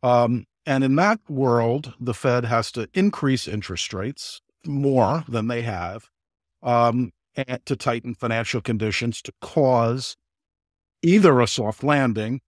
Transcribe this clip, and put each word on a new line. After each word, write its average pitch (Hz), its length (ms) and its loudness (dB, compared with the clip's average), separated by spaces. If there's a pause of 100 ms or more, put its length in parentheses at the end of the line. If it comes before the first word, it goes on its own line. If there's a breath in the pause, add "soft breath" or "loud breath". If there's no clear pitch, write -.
Um, 120 420 2 (220)
and 135 160 0
in 135 140 2
that 208 320 2
world, 127 720 0
the 123 140 -4
Fed 123 320 0
has 117 260 -2
to 113 220 -6
increase 165 520 0
interest 98 460 -8
rates 107 480 -8 (240)
more 139 640 2
than 117 200 -4
they 120 120 -4
have, 101 480 -8 (540)
um, 120 480 2 (260)
and 127 300 -6
to 135 100 -2
tighten 117 380 -4
financial 117 480 -4
conditions 110 600 -2
to - 100 -16 (100)
cause 127 760 0 (840)
either 170 380 6
a 117 60 4
soft 110 380 -4
landing 127 640 0